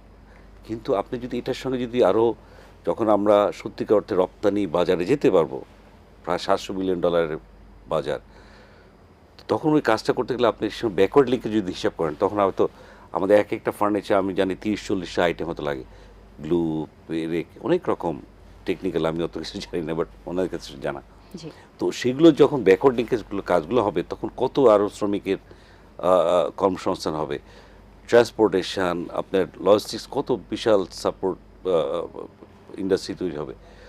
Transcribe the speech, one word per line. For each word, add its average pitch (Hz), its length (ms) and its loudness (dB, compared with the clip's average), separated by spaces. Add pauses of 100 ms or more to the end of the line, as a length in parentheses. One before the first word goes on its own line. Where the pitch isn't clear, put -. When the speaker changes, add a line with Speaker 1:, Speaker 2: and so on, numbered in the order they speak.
(640)
Speaker 1:
কিন্তু 117 300 -4
আপনি 101 240 -4
যদি 123 200 -8
এটার 123 160 -4
সঙ্গে 131 240 -4
যদি 120 260 2
আরও, 110 300 4 (520)
যখন 107 220 0
আমরা 104 460 4
সত্যিকার 107 420 -2
অর্থে 101 180 -2
রপ্তানি 98 520 0
বাজারে 87 380 0
যেতে 139 260 2
পারবো, 67 340 2 (600)
প্রায় 87 140 -2
সাতশো - 340 -2
বিলিয়ন 92 280 -2
ডলারের 82 360 0 (520)
বাজার, 71 300 -4 (1300)
তখন 151 240 0
ওই 151 80 4
কাজটা 113 320 2
করতে 120 240 -4
গেলে 117 100 2
আপনি 104 240 0
সে - 180 -6
ব্যাকওয়ার্ড 104 420 4
লিঙ্কে 113 180 -2
যদি 107 240 -2
হিসাব - 240 -4
করেন, 78 220 -2
তখন 104 220 0
হয়তো 95 280 2 (440)
আমাদের 98 280 4
এক 104 120 -4
একটা 110 200 -4
ফার্নিচার, 101 460 0
আমি 95 160 -2
জানি, 95 200 0
তিরিশ 104 320 -6
চল্লিশটা 92 380 -2
আইটেম 85 220 -2
হয়তো 78 160 -8
লাগে, 71 220 -6 (560)
গ্লু, 78 460 -2 (240)
রেক, 80 360 -6 (160)
অনেক 170 260 -2
রকম 82 320 -4 (440)
টেকনিক্যাল, 82 420 -4
আমি 82 160 -2
অত 80 160 -8
কিছু 82 200 -12
জানি 87 240 -8
না, 78 100 -6
but 82 140 -4 (200)
ওনাদের 90 240 -4
কাছে 78 220 -12 (100)
জানা। 69 200 -8 (320)
Speaker 2:
জি। 165 160 -16 (280)
Speaker 1:
তো 113 140 -2
সেগুলো 143 400 6
যখন 139 300 4
ব্যাকওয়ার্ড 98 340 6
লিঙ্কেজগুলো 107 460 -4
কাজগুলো 90 400 2
হবে, 90 200 0
তখন 101 340 -8
কত 123 240 -2
আরও 104 280 6
শ্রমিকের, 98 480 -4 (640)
আহ, - 80 -6
আহ, 87 440 4
কর্মসংস্থান 90 640 -2
হবে, 71 240 -4 (680)
ট্রান্সপোর্টেশন, 92 1040 2
আপনার 92 340 0 (180)
লজিস্টিক্স, 104 460 2
কত 131 280 -4 (120)
বিশাল 104 400 2
সাপোর্ট, - 800 -6
আহ, 82 580 -2 (520)
ইন্ডাস্ট্রি 95 360 -2
তৈরি 80 220 -6
হবে। 73 180 -10 (340)